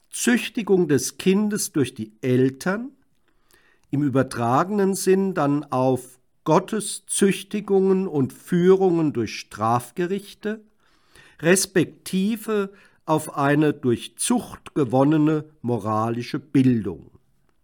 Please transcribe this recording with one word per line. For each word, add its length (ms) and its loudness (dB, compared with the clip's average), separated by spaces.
„Züchtigung 800 0
des 280 0
Kindes 540 0
durch 220 -2
die 260 -10
Eltern“, 720 0
im 120 0
übertragenen 920 0
Sinn 400 0
dann 380 0
auf 480 -2
Gottes 640 -2
Züchtigungen 1000 0
und 260 -2
Führungen 800 2
durch 260 -6
Strafgerichte, 1300 -4
respektive 1300 -2
auf 320 -2
eine 360 2
durch 440 -2
Zucht 580 -4
gewonnene 720 2
moralische 800 -4
Bildung. 720 0